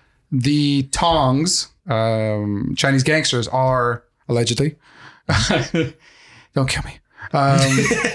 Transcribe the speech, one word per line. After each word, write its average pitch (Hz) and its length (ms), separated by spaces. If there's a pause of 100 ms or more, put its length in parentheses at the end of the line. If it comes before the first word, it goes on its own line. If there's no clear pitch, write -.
(300)
the 143 540
Tongs, 151 840 (180)
um, 110 920
Chinese 135 240
gangsters, 143 460
are 127 560 (220)
allegedly, 120 500 (520)
<laughs> - 440 (840)
don't 135 140
kill - 160
me, - 140 (340)
um, 139 280 (540)